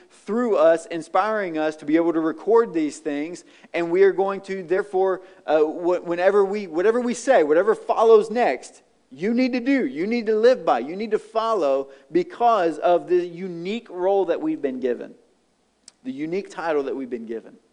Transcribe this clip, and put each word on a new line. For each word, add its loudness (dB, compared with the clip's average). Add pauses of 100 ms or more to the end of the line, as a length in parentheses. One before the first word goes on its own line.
through -4
us, 4
inspiring -4
us -2
to -20
be 0
able 2
to -2
record 2
these -4
things, -8 (300)
and -2
we 4
are 6
going -2
to, -8
therefore, -2 (240)
uh, 2
wh-, 0
whenever 2
we, -4
whatever 0
we -2
say, 4
whatever 4
follows 4
next, -2 (300)
you -4
need 0
to -2
do, 0
you -4
need -2
to 0
live 4
by, 2
you -8
need -6
to 0
follow -2 (200)
because 0
of 2
the 0
unique -10
role 0
that -2
we've -4
been -6
given, -4 (920)
the -10
unique -8
title -2
that -6
we've -10
been -10
given." -12 (140)